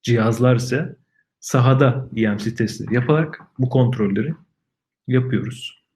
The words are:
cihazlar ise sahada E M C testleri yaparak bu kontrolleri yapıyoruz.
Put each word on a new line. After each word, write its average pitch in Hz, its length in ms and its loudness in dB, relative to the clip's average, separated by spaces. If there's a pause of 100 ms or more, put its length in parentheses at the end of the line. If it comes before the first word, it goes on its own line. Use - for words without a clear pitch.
cihazlar 117 520 2
ise 131 400 -4 (440)
sahada 131 760 2
E 110 140 0
M 101 80 -2
C 110 180 -6
testleri 110 380 -4
yaparak 151 460 0 (200)
bu 127 100 0
kontrolleri 110 640 0 (760)
yapıyoruz. 127 760 -4 (120)